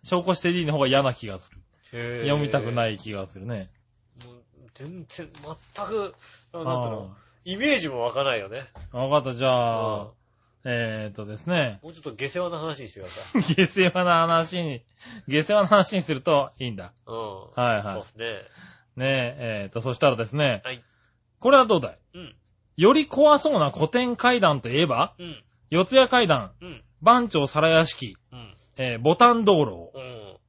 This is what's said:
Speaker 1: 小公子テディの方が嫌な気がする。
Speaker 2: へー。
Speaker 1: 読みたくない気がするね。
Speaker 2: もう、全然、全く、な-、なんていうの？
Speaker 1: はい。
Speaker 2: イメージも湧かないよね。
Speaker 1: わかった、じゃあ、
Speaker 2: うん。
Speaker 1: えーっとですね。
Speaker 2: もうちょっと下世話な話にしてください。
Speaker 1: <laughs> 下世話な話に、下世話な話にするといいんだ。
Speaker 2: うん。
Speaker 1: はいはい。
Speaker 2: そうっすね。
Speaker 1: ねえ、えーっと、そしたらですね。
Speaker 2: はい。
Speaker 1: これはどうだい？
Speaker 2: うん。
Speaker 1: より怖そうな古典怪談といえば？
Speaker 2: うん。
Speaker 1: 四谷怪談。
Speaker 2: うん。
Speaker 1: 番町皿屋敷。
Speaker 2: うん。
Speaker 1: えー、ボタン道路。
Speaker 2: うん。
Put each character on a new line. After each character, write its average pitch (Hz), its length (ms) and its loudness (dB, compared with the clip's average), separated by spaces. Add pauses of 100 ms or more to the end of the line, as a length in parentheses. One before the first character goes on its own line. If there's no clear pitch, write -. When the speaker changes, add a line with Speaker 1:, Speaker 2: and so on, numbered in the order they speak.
Speaker 1:
小 180 200 -2
公 180 100 0
子 - 80 -4
テ 175 120 0
デ 180 80 0
ィ 160 40 -2
の 147 80 0
方 151 60 0
が 135 80 4
嫌 139 160 4
な 127 100 0
気 113 140 -12
が 95 100 -12
す - 140 -20
る。 92 80 -20 (340)
Speaker 2:
へ 120 280 -8
ー。 - 20 -6
Speaker 1:
読 147 180 0
み 143 80 -4
た 143 120 0
く 113 100 -6
な 117 160 0
い 107 100 -6
気 110 140 -14
が 98 160 -10
す - 120 -20
る 95 60 -14
ね。 104 240 -10 (560)
Speaker 2:
も 120 60 -20
う、 120 120 -20 (300)
全 165 340 -16
然、 165 220 -16 (460)
全 233 100 -8
く、 202 300 -6 (380)
な-、 165 100 -10
な 127 160 -2
ん - 20 -4
て 120 60 -4
い - 20 -6
う 110 40 -8
の？ 107 80 -10
Speaker 1:
は 98 40 -14 (400)
い。 180 80 -10
Speaker 2:
イ 196 40 -8
メ 277 180 0
ー 220 40 -4
ジ 160 100 -6
も 123 120 -6
湧 117 100 -2
か 135 120 -2
な 131 120 0
い 110 40 -4
よ 98 100 -10
ね。 127 160 -12 (260)
Speaker 1:
わ 131 180 -4
か 147 100 2
っ 135 40 -2
た、 127 140 -6
じ 131 80 -2
ゃ 131 60 4
あ、 113 500 0
Speaker 2:
う 104 60 -12
ん。 - 20 -20 (560)
Speaker 1:
え 113 420 -4
ー - 40 -10
っ - 20 -20
と 104 120 -12
で 107 120 -14
す - 100 -12
ね。 139 340 -2
Speaker 2:
も 165 100 -20
う - 20 -20
ち 165 60 -20
ょ - 20 -
っ - 20 -20
と 143 80 -10
下 127 160 -8
世 180 140 -6
話 175 80 -4
な 165 100 -8
話 151 220 -8
に 110 80 -14
し - 40 -20
て 101 60 -18
く 95 40 -14
だ 90 60 -14
さ - 300 -4
い。 - 40 2
Speaker 1:
<laughs> 160 120 0
下 185 100 6
世 185 220 2
話 180 160 0
な 170 160 4
話 165 420 0
に、 151 200 -6 (480)
下 151 140 2
世 202 100 0
話 208 80 6
な 185 80 2
話 208 260 4
に 180 60 0
す 156 120 -4
る 135 60 -2
と 143 400 2
い 127 80 -6
い - 40 -6
ん 104 40 -10
だ。 90 160 -14 (160)
Speaker 2:
う 113 80 -12
ん。 - 0 - (400)
Speaker 1:
は 120 200 2
い - 20 -2
は - 20 -2
い。 101 40 -8 (100)
Speaker 2:
そ 95 60 -8
う - 20 -10
っ - 20 -18
す - 140 -20
ね。 113 80 -10 (720)
Speaker 1:
ね 127 80 -4 (320)
え、 - 0 - (260)
え - 40 -
ー - 20 -14
っ - 20 -
と、 117 80 -6
そ 123 140 -4
し - 60 -8
た 147 100 6
ら 120 80 0
で 113 80 -2
す 110 80 -14
ね。 135 320 0
Speaker 2:
は 127 80 -8
い。 120 100 -16 (560)
Speaker 1:
こ 254 120 2
れ 277 60 8
は 254 80 6
ど 208 120 2
う - 20 0
だ 113 120 -6
い？ - 60 -20 (160)
Speaker 2:
う 175 60 -20
ん。 160 160 -20 (400)
Speaker 1:
よ 196 180 6
り 311 140 2
怖 294 320 6
そ - 160 0
う 180 40 2
な 143 120 2
古 156 160 0
典 247 300 -2
怪 247 240 2
談 151 180 4
と 117 80 -10
い 127 100 -2
え 170 80 2
ば？ 127 320 -2
Speaker 2:
う 175 60 -18
ん。 147 180 -16 (280)
Speaker 1:
四 180 160 2
谷 254 240 4
怪 240 180 2
談。 123 240 0 (100)
Speaker 2:
う 175 40 -18
ん。 156 180 -18 (180)
Speaker 1:
番 233 280 6
町 143 180 2
皿 151 220 2
屋 165 160 6
敷。 110 320 -10 (160)
Speaker 2:
う - 20 -20
ん。 113 180 -20 (220)
Speaker 1:
え 123 220 -6
ー、 - 20 -8
ボ 151 160 4
タ 240 160 8
ン 226 140 0
道 190 140 6
路。 92 380 -4
Speaker 2:
う 135 40 -14
ん。 107 360 -16 (120)